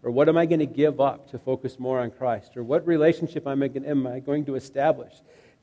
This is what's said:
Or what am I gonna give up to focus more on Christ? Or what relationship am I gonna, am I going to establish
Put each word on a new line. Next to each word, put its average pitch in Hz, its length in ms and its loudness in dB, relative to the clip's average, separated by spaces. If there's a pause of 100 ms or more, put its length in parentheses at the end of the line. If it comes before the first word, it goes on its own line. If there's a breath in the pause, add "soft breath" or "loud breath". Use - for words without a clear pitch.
Or 120 80 -2
what 139 160 4
am 160 100 4
I 170 80 4
gonna 160 200 2
give 135 340 2
up 135 320 0
to - 80 -12
focus 131 400 -6
more 127 200 -2
on 117 120 -4
Christ? 117 460 -6
Or 123 60 -8
what 151 220 0
relationship 160 600 2
am 139 160 0
I 135 60 0
gonna, 135 180 -8
am 143 180 0
I 127 140 -6
going 143 260 -2
to 135 100 -4
establish 139 580 -2 (500 soft breath)